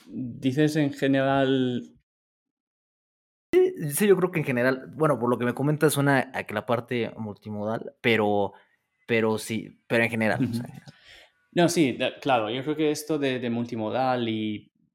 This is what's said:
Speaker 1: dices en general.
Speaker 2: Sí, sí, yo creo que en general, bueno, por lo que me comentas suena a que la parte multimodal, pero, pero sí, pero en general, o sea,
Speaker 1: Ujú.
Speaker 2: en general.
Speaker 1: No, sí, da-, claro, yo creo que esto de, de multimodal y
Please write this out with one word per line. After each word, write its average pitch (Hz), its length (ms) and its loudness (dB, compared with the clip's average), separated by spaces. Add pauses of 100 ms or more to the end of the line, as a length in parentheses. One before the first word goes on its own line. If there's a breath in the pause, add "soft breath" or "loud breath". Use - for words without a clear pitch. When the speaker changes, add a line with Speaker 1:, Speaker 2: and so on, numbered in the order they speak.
Speaker 1:
dices 131 680 -2
en 147 180 0
general. 135 880 2 (1700)
Speaker 2:
Sí, 370 380 2
sí, 202 180 2
yo 190 80 8
creo 175 140 2
que - 80 -4
en 147 80 -2
general, 131 500 0
bueno, 147 220 2
por 120 100 -2
lo 120 100 2
que 117 60 -2
me 120 80 2
comentas 143 400 2
suena 139 420 2
a 98 100 -6
que 104 100 -8
la 104 100 -4
parte 120 540 -2
multimodal, 107 800 -8
pero, 104 540 2 (520 soft breath)
pero 110 300 2
sí, - 500 -8
pero 117 160 2
en 113 80 0
general, 110 320 0
o 127 40 0
sea, - 20 -2
Speaker 1:
Ujú. 113 120 -4
Speaker 2:
en - 120 -12
general. - 220 -20 (580 loud breath)
Speaker 1:
No, 170 160 4
sí, 147 300 2
da-, 123 200 -4
claro, 120 300 0
yo 127 160 -4
creo 151 100 -2
que 151 160 0
esto 151 280 -2
de, 131 220 -2
de 120 100 -4
multimodal 117 800 -2
y 107 420 -6 (220)